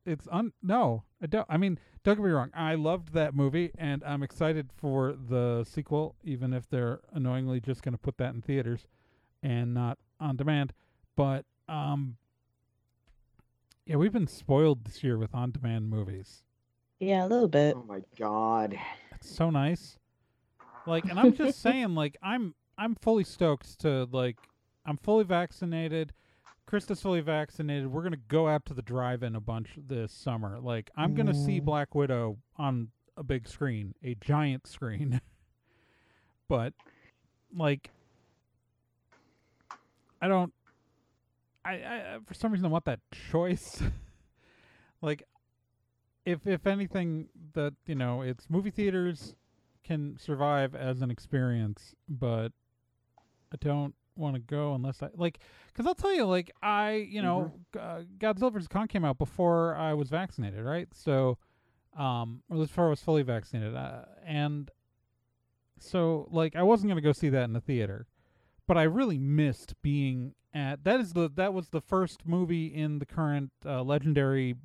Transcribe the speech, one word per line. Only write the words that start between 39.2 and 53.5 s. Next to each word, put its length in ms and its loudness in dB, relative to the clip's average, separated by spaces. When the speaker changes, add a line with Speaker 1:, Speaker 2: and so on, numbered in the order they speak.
Speaker 1:
I 60 0
don't, 260 4
I, 100 -4
I, 520 -10
for 80 -14
some 160 0
reason 160 2
I 40 2
want 160 0
that 120 0
choice. 580 0
<laughs> 1120 -14
Like, 220 -4
if, 200 -2
if 200 0
anything, 640 -2
that, 180 -2
you 80 -6
know, 280 -2
it's 280 -8
movie 220 0
theaters 640 -2
can 340 -4
survive 560 0
as 280 -4
an 80 -2
experience, 840 -2
but 400 -2